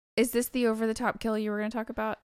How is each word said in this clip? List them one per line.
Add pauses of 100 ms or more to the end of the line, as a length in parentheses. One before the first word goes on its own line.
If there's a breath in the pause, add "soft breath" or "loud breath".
(160)
Is
this
the
over-the-top
kill
you
were
gonna
talk
about? (140)